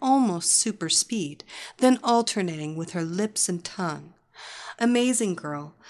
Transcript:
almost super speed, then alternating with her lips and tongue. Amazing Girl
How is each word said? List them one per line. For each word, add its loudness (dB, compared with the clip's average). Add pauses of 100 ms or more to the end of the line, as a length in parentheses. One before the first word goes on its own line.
almost 4
super 0
speed, 0 (340)
then 6
alternating 0
with -8
her -4
lips -2
and -4
tongue. -8 (680)
Amazing 2
Girl -10 (140)